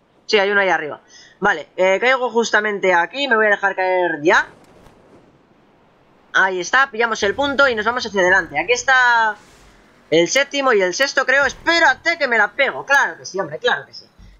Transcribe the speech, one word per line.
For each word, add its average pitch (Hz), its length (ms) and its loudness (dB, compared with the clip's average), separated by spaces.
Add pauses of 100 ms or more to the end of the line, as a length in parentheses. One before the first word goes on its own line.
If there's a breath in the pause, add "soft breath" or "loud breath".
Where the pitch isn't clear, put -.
(280)
Sí, 214 120 2
hay 196 120 0
uno 202 100 2
ahí 190 80 2
arriba. 156 320 -4 (380 loud breath)
Vale, 180 360 -2
eh, 190 240 2
caigo 247 300 0
justamente 208 640 0
aquí. 233 340 -2
Me 233 80 2
voy 220 120 2
a - 20 2
dejar 196 260 0
caer 180 460 0
ya. 226 260 2 (1900)
Ahí 185 260 0
está, 262 300 0
pillamos 220 340 -4
el 196 120 -2
punto 277 320 0
y 240 80 0
nos 208 100 -4
vamos 240 200 -4
hacia 196 160 -2
adelante. 175 380 2
Aquí 180 120 -4
está 240 640 2 (760)
el 170 180 2
séptimo 277 440 0
y 196 80 2
el 180 120 0
sexto, 269 320 -2
creo. 269 200 2
Espérate 330 720 0
que 294 100 -2
me 233 100 0
la 208 140 2
pego. - 340 -4
Claro 240 320 0
que 127 80 -20
sí, 185 140 -8
hombre, 156 180 -8
claro 208 280 -4
que - 80 -20
sí. - 120 -20 (340 soft breath)